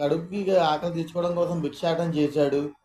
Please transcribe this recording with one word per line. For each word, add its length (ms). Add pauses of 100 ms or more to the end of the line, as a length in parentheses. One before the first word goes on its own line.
కడుపుకి 560
ఆకలి 380
తీర్చుకోవడం 400
కోసం 260
భిక్షాటన 540
చేశాడు. 560 (140)